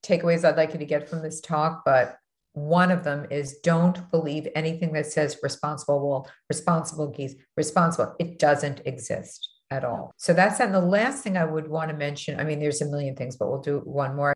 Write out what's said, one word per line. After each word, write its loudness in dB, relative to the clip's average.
takeaways 4
I'd 4
like 2
you -6
to -8
get -2
from -6
this -10
talk, -2
but 4
one 4
of 2
them -4
is -6
don't 4
believe 0
anything -2
that -2
says 0
responsible -2
wool. -2
Responsible 0
geese, -8
responsible. 2
It -6
doesn't 2
exist -8
at -4
all. -6
So 2
that's, 4
and 2
the 4
last 2
thing -2
I 2
would -4
wanna -4
mention, -6
I -2
mean, -2
there's 0
a -2
million -4
things, -8
but -2
we'll -4
do -2
one -4
more. 2